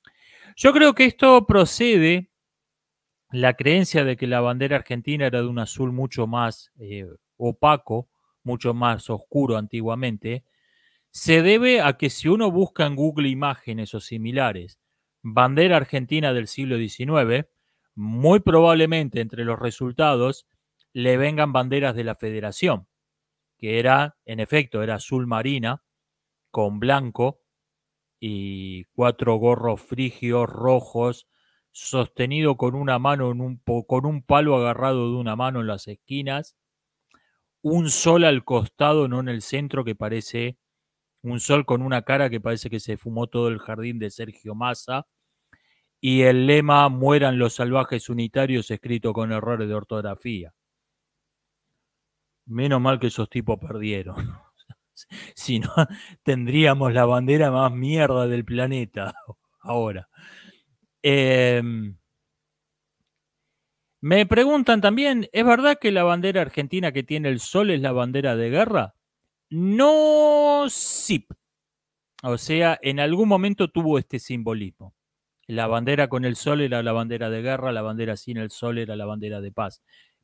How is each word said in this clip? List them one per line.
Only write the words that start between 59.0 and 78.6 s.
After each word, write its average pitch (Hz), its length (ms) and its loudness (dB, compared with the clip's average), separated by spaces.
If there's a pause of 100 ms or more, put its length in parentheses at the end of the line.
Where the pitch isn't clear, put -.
<laughs> - 220 -20
ahora. 110 480 -6 (920)
Em, 123 960 2 (2000)
me 185 220 4
preguntan 240 540 4
también, 233 520 2
¿es 220 100 2
verdad 269 380 4
que 214 100 0
la 185 120 2
bandera 175 380 2
argentina 156 500 -4
que 135 100 -4
tiene 147 260 -4
el 127 120 -2
sol 202 320 0
es 147 100 0
la 135 100 0
bandera 127 440 0
de 117 160 0
guerra? 170 420 0 (560)
No, 294 1200 4
sí. - 580 -4 (920)
O 120 160 -4
sea, 160 460 0
en 139 160 -2
algún 170 280 2
momento 196 440 0
tuvo 156 260 0
este 127 220 -6
simbolismo. 110 760 -8 (540)
La 113 180 -4
bandera 123 420 0
con 127 160 -4
el 123 120 -2
sol 147 260 -2
era 123 220 -2
la 117 80 -2
bandera 113 400 -4
de 113 100 -6
guerra, 131 300 -4
la 113 100 -4
bandera 110 340 -6
sin 117 220 -12
el 110 140 -8
sol 120 260 -6